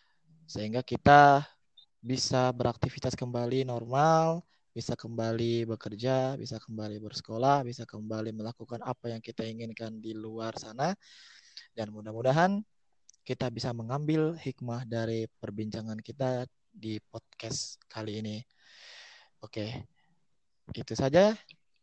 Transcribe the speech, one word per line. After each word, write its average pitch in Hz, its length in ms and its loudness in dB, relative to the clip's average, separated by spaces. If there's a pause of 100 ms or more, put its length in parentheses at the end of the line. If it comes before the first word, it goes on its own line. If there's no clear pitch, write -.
(460)
sehingga 110 400 -4
kita 143 560 8 (560)
bisa 127 560 0
beraktivitas 123 640 -2
kembali 123 480 -2
normal, 151 800 2 (240)
bisa - 240 -6
kembali 117 720 -2
bekerja, 127 720 -2
bisa 113 240 -10
kembali 107 400 -8
bersekolah, 123 640 0
bisa 120 240 -10
kembali 110 480 -6
melakukan 113 480 -10
apa 123 240 -6
yang 113 160 -8
kita - 160 -10
inginkan 113 560 -8
di 110 160 -10
luar 110 480 -8
sana. 127 320 -2 (800)
Dan 107 160 -6
mudah-mudahan 131 720 4 (640)
kita 127 240 -2
bisa 117 240 -4
mengambil 151 640 0
hikmah 127 480 -6
dari 113 400 -2
perbincangan 110 800 -8
kita 127 400 -2 (240)
di 110 400 -8
podcast - 800 -10
kali 110 320 -8
ini. 110 160 -6 (1040)
Oke, 107 400 -8 (960)
itu 113 160 -8
saja. 160 400 6 (500)